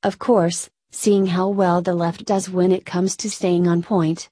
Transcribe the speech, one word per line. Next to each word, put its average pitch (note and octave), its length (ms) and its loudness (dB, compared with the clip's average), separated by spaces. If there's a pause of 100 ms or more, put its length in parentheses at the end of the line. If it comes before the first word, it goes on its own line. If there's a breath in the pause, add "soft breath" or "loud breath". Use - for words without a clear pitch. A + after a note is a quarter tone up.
Of G3+ 160 -4
course, F3 500 0 (220)
seeing G3+ 340 2
how F#3 240 0
well F#3 320 2
the F3+ 140 -2
left E3+ 300 -2
does F#3+ 260 -2
when F3+ 220 2
it - 120 -2
comes F#3 340 -2
to G#3+ 120 -6
staying F3 380 0
on E3+ 160 0
point, E3 480 -2